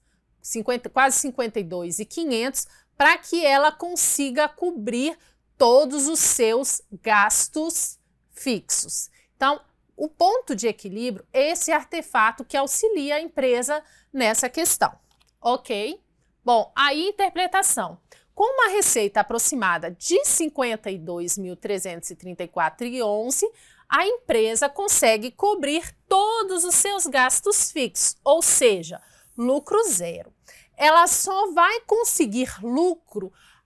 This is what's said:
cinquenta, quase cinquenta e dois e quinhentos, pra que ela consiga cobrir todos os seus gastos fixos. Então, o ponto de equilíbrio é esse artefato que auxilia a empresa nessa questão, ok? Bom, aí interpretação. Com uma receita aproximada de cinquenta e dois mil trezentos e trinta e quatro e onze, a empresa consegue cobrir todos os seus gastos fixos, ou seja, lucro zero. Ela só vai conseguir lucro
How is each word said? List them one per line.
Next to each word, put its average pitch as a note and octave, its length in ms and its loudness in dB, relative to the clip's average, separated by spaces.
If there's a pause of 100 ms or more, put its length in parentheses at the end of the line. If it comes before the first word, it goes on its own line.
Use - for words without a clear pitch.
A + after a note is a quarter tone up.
(420)
cinquenta, A#3+ 480 -6
quase C4 300 2
cinquenta A#3+ 380 -4
e G#3 60 -4
dois F3 360 -8
e G#3+ 60 -8
quinhentos, C4 600 -4 (300)
pra D#4 200 6
que E4+ 280 -4
ela C#4+ 260 4
consiga D4+ 760 0
cobrir C#4 680 -4 (380)
todos C4+ 520 4
os D#4 120 0
seus A#3 640 2 (100)
gastos G#3+ 1080 0 (320)
fixos. - 760 -4 (260)
Então, C#4+ 260 0 (340)
o D4+ 140 -6
ponto F#4+ 460 0
de A3 120 -4
equilíbrio G#3 640 -8
é C#4+ 200 2
esse E4 200 -2
artefato B3+ 720 -2
que - 140 -6
auxilia D4 580 0
a D4+ 60 -2
empresa C4+ 600 -2 (300)
nessa A3+ 380 0
questão, - 480 0 (420)
ok? A#3+ 640 -4 (420)
Bom, A#3+ 320 2
aí D4 320 0
interpretação. F#4 920 -2 (360)
Com F#4+ 80 2
uma A#4+ 280 2
receita A#3 480 0
aproximada G3+ 720 -2
de F4+ 340 0
cinquenta B3+ 640 -2
e G3 80 -6
dois F3 400 -6
mil F#3 180 -10
trezentos F#3 540 -8
e F3+ 60 -14
trinta F3+ 280 -14
e E3+ 40 -10
quatro E3 400 -4
e B3 140 -6
onze, A3+ 480 -2 (380)
a E4 200 2
empresa A#3 600 0
consegue B3+ 640 2
cobrir E4 640 -2 (140)
todos G4 540 0
os F4 100 -2
seus G4+ 320 0
gastos C4 680 0
fixos, - 520 -2
ou D#4 180 4
seja, F#3 580 2 (380)
lucro C#4+ 500 0
zero. E3+ 460 -4 (420)
Ela D#4+ 300 6
só F#4+ 460 0
vai F4+ 300 2
conseguir B3+ 720 0 (120)
lucro B3 680 -2 (340)